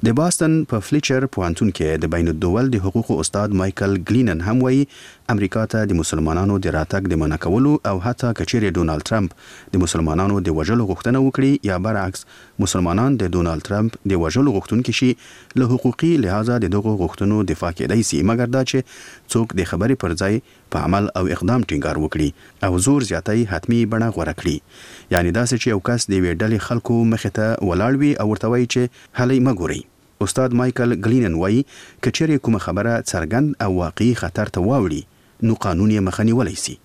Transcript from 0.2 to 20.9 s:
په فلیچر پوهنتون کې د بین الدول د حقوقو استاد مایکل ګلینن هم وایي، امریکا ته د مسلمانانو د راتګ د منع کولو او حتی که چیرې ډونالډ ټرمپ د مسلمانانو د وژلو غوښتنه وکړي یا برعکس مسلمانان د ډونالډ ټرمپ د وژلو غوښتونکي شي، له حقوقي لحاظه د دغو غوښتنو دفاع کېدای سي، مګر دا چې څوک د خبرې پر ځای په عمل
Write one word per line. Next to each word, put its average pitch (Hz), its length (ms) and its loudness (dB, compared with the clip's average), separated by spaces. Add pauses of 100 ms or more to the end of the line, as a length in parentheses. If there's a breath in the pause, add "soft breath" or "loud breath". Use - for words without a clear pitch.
په 110 160 -2
فلیچر 135 400 0 (100)
پوهنتون 92 400 0
کې 80 280 0
د 82 100 0
بین 85 180 2
الدول 90 400 0
د 107 140 0
حقوقو 110 340 0
استاد 104 400 -2
مایکل 95 340 0 (140)
ګلینن 104 400 2
هم 123 160 2
وایي، 131 180 4 (520 loud breath)
امریکا 101 280 0 (120)
ته 110 160 0
د 92 100 2
مسلمانانو 82 680 0
د 85 100 0
راتګ 95 360 -2
د 82 100 0
منع 78 240 0
کولو 120 260 2 (200)
او - 20 -2 (120)
حتی 120 340 -2
که - 100 -2
چیرې 95 260 0
ډونالډ 80 340 -2
ټرمپ 104 200 0 (460 loud breath)
د 92 80 4
مسلمانانو 87 640 0
د 78 100 0
وژلو 104 320 0
غوښتنه 120 320 0
وکړي 135 480 2
یا 90 160 0
برعکس 98 400 -4 (380 loud breath)
مسلمانان 95 580 2
د 90 160 0
ډونالډ 82 320 -2
ټرمپ 107 260 0 (160)
د 90 140 2
وژلو 120 320 2
غوښتونکي 113 420 0
شي، 123 100 4 (520 loud breath)
له 123 100 2
حقوقي 127 400 2 (140)
لحاظه 110 400 0
د 87 100 0
دغو 104 240 0
غوښتنو 101 540 0
دفاع 90 180 -4
کېدای 101 380 0
سي، 73 200 0
مګر 120 280 0
دا 131 120 2
چې - 80 0 (540 loud breath)
څوک 113 300 0
د 92 100 -4
خبرې 107 320 0
پر 85 180 -2
ځای 104 220 0 (320 soft breath)
په 78 140 -2
عمل 98 200 0 (120)